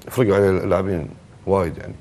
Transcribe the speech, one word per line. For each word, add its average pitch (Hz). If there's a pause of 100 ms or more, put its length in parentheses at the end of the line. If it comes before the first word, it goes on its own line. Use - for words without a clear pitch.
فرقوا 104
على 101
اللاعبين 92 (380)
وايد 92
يعني، -